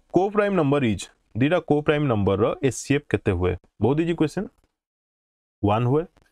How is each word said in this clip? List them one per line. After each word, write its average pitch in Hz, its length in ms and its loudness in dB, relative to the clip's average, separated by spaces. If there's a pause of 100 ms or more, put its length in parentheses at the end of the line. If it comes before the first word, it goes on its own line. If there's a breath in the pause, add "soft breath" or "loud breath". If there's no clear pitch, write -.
(160)
co-prime 202 380 2
number 147 240 2
is, 110 260 -2 (320)
ଦୁଇଟା 151 220 2 (120)
co-prime 147 360 2
ନମ୍ବରର 101 440 2 (120)
ଏଚ୍ 127 120 0
ସି - 200 -2
ଏଫ୍ 143 160 -2
କେତେ 101 220 -2
ହୁଏ? 90 240 -2 (260)
ବହୁତ 135 180 0
ଇଜି 170 140 -2
କ୍ୱେଶ୍ଚନ। 165 300 -4 (1200)
ୱାନ୍ 110 220 2
ହୁଏ, 151 180 0 (280)